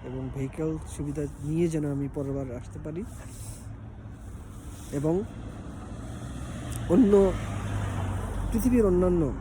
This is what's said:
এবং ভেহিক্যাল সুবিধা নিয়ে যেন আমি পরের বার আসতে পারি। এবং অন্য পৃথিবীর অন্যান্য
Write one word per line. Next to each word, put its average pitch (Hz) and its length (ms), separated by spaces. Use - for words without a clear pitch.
এবং 131 320
ভেহিক্যাল 156 420
সুবিধা 143 300
নিয়ে 160 240
যেন 151 240
আমি 139 220
পরের 139 180
বার 135 240
আসতে - 280
পারি। 156 200
এবং 156 320
অন্য 196 420
পৃথিবীর 233 340
অন্যান্য 180 560